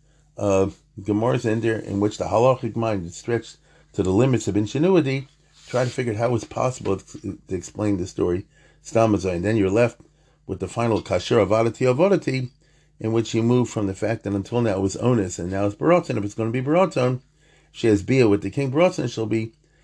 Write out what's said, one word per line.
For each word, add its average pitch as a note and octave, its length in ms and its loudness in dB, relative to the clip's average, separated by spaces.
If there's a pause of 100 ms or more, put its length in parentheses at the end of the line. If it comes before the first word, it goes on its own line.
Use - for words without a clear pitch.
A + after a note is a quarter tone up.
(380)
uh, G2 300 2 (320)
Gemaras A2 440 0
in A2+ 160 0
there A2+ 180 0
in G2 220 -4
which G#2 180 0
the F#2 60 -4
halachic A2+ 500 2
mind A2 320 -2
is F2 100 -14
stretched - 420 -6 (340)
to G2+ 100 -2
the F2+ 80 0
limits A#2 380 2
of G2 80 0
ingenuity. C3+ 720 0 (400)
Try B2 160 0
to B2+ 60 -2
figure A#2+ 220 -4
out G#2 60 -4
how A#2+ 160 0
it's A2 100 -2
possible B2 520 -4
to, - 420 -12 (100)
to F#2+ 60 -8
explain G2+ 440 -2
the F2 80 -6
story. F2+ 400 -4 (380)
Stamazai. G2+ 520 2
And F2 80 -4
then G#2+ 120 2
you're G2 140 2
left A#2 300 2 (460)
with F#2 140 -8
the F2+ 80 -6
final A2 340 -2
Kasher G2+ 420 2
Avodati A2+ 480 2
Avodati, C3+ 580 0 (500)
in A2 120 -2
which A2+ 220 0
you A2+ 80 2
move A#2+ 260 4
from G#2 180 -4
the F#2+ 80 -2
fact G#2+ 280 -4
that G2+ 100 -4
until G2+ 280 -2
now A2 160 0
it G2 40 0
was F#2+ 160 0
Onus A2 420 0
and F2 120 -6
now G2 160 -2
it's G2+ 80 -2
Baraton. D#3+ 440 2
If G2 60 -4
it's G2+ 100 -8
gonna A2+ 160 -4
be B2 100 -2
Baraton, C3+ 600 0 (520)
she - 160 -2
has G2+ 140 4
Bia A#2 260 4
with G2+ 140 2
the G2 80 -6
king C#3 200 -4
Baraton, D#3 380 2
she'll A2+ 180 -6
be, A2 260 -4 (320)